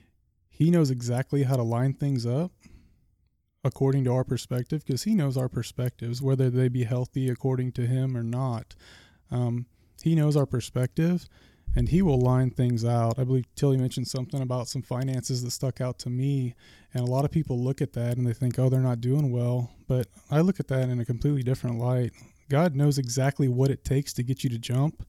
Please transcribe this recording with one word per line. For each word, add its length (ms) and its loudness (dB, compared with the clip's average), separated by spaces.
he 220 2
knows 180 6
exactly 540 -2
how 140 2
to 60 0
line 300 0
things 320 -2
up 260 -2
according 420 0
to 80 2
our 100 0
perspective, 640 -4
'cause 180 -2
he 100 0
knows 220 2
our 140 0
perspectives, 720 -6
whether 280 2
they 200 2
be 160 0
healthy 440 -2
according 440 -2
to 120 -2
him 300 0
or 80 -4
not. 500 -4
Um, 340 -2
he 140 2
knows 220 4
our 80 4
perspective, 840 -2
and 140 2
he 120 4
will 180 4
line 320 2
things 340 0
out. 340 0
I 60 0
believe 300 -2
Tilly 220 2
mentioned 300 -2
something 340 -6
about 280 -4
some 120 -6
finances 640 -4
that 80 -6
stuck 300 -6
out 180 -4
to 100 -8
me, 460 -2
and 120 -2
a 60 -2
lot 140 2
of 60 -4
people 300 -2
look 200 -2
at 120 -2
that 240 -2
and 80 0
they 80 0
think, 240 -2
"Oh, 120 4
they're 100 4
not 220 0
doing 280 2
well." 420 -2
But 200 0
I 80 2
look 220 2
at 80 -10
that 200 0
in 120 0
a 40 -4
completely 380 0
different 360 -2
light. 340 0
God 300 2
knows 200 4
exactly 520 0
what 200 2
it 140 -2
takes 300 -2
to 100 -2
get 200 -2
you 80 0
to 60 -4
jump, 520 -2